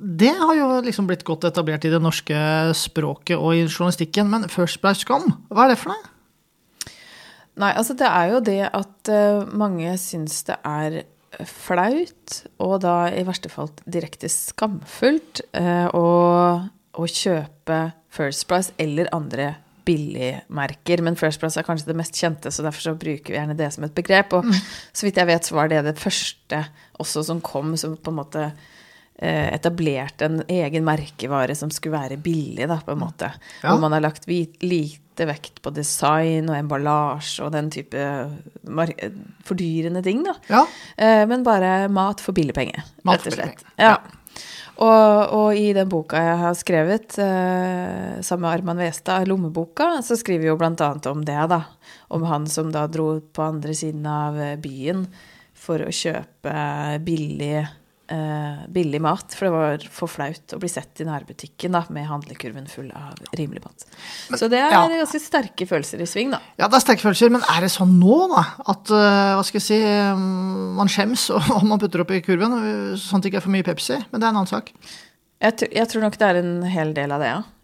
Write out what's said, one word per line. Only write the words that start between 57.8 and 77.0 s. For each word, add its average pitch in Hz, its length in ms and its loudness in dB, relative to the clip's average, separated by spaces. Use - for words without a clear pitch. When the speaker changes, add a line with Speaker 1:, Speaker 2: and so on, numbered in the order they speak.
Speaker 2:
eh, 151 600 -6
billig 156 320 0
mat, 160 340 -2
for 196 120 -2
det 180 60 2
var 151 380 0
for 170 200 -8
flaut 151 440 -10
å 165 80 -12
bli 180 60 -4
sett - 320 -10
i 156 60 -6
nærbutikken 156 680 -8
da, 170 160 2
med 147 180 -8
handlekurven 135 600 -10
full 135 260 -14
av 143 240 -16
rimelig 147 280 -8
mat. - 220 -20
Speaker 1:
Men, 247 80 -4
Speaker 2:
Så 226 100 0
det 247 120 4
er 302 140 4
Speaker 1:
ja. 359 140 10
Speaker 2:
ganske 311 320 0
sterke 247 460 -2
følelser 160 360 -4
i 175 40 -4
sving, 233 260 -2
da. - 80 -4
Speaker 1:
Ja, 185 100 2
det 254 100 8
er - 80 4
sterke 220 200 4
følelser, 226 260 6
men 240 180 2
er 170 160 4
det 185 80 0
sånn 185 240 8
nå, 196 200 8
da? 170 120 6
At, 202 240 -2
eh, 202 460 6
hva 190 80 2
skal 202 160 -4
jeg - 80 -6
si, 214 140 4
eh, 208 320 2
man 196 140 4
skjems, 208 400 0
<laughs> - 60 2
og, 156 220 2
og 185 80 4
man 214 160 2
putter 175 200 0
opp 180 120 -2
i 180 100 0
kurven, 202 340 2
eh, 208 380 -2
sånn 196 240 0
at 190 60 -2
det 185 80 -2
ikke 190 80 0
er - 60 -6
for 196 80 2
mye 185 100 0
Pepsi, 254 340 -2
men 226 200 -8
det 220 40 0
er 226 80 2
en 208 100 0
annen 185 80 -2
sak. 214 220 -6
Speaker 2:
Jeg 220 200 2
tr-, - 160 -2
jeg 226 160 2
tror 220 140 0
nok 208 100 -2
det 214 140 4
er 175 100 4
en 175 120 -2
hel 160 320 0
del 143 160 -2